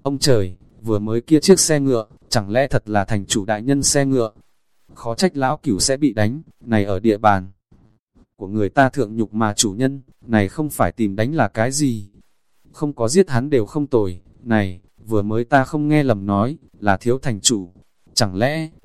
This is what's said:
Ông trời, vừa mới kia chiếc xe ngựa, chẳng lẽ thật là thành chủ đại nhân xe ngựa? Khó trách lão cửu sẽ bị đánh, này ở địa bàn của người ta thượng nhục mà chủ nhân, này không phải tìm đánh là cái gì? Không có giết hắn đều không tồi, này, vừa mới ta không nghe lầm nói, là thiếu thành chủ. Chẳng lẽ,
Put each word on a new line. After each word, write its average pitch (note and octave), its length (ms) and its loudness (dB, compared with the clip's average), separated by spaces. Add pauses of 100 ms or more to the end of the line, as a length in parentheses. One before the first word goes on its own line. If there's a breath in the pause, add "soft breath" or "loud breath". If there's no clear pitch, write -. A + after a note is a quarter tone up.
Ông C#3 160 -2
trời, G#2+ 380 2 (260)
vừa G#2+ 160 0
mới A2 220 -2
kia D#3 200 4
chiếc F#3 200 6
xe D3+ 200 2
ngựa, B2 260 0 (220)
chẳng G2+ 220 -2
lẽ B2+ 180 0
thật - 200 -2
là G#2 160 0
thành G2+ 220 -4
chủ G2+ 180 -4
đại G#2+ 180 -4
nhân C#3 200 0
xe C#3 240 0
ngựa? B2 260 0 (600)
Khó A#2 200 -8
trách F3+ 220 0
lão C3+ 200 -2
cửu G2+ 220 -2
sẽ C3+ 180 -2
bị C#3+ 160 2
đánh, A2 300 0 (180)
này A2 240 0
ở G2 160 -4
địa G#2+ 180 2
bàn G2 320 2 (920)
của G2+ 60 -10
người G2+ 220 -2
ta C3+ 200 4
thượng A2 280 -4
nhục G#2+ 180 -4
mà G#2+ 200 0
chủ G#2 180 -2
nhân, C3 300 -4 (240)
này G#2+ 220 2
không D3 220 -6
phải F#2+ 220 0
tìm G2+ 240 -2
đánh A#2+ 180 -2
là B2 140 0
cái A#2+ 240 -2
gì? A#2 380 -4 (600)
Không D3 200 -6
có A2+ 160 0
giết F3+ 220 4
hắn C3 200 0
đều A#2 160 2
không D3 200 -4
tồi, G2 340 0 (220)
này, G2+ 380 0 (260)
vừa G#2+ 160 0
mới A2 220 -2
ta C3 200 2
không D3 240 -4
nghe D3+ 140 2
lầm G#2 240 0
nói, G#2 320 -2 (200)
là G2+ 180 2
thiếu A#2+ 220 -2
thành A2+ 220 -6
chủ. F#2 320 -2 (420)
Chẳng G2 220 -2
lẽ, D#3 340 -2 (140)